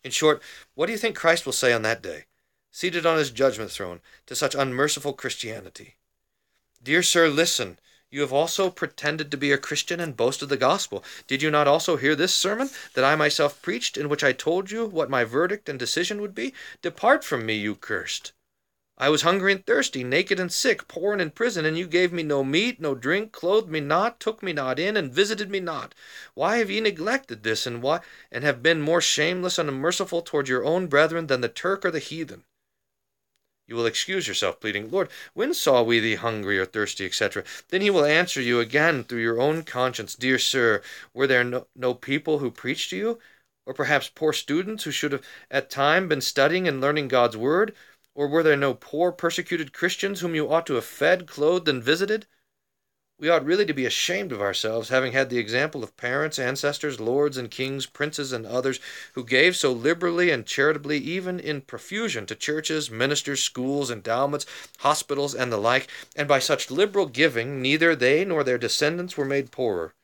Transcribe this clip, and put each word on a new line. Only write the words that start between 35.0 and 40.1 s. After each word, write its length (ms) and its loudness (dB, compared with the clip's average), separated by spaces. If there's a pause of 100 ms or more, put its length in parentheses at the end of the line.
when 180 0
saw 300 6
we 180 6
thee 140 0
hungry 440 -2
or 60 2
thirsty," 400 -4
et 80 -6
cetera? 320 -2 (240)
Then 140 0
he 80 4
will 160 6
answer 340 2
you 200 2
again 440 2
through 160 -6
your 180 0
own 260 0
conscience, 500 -4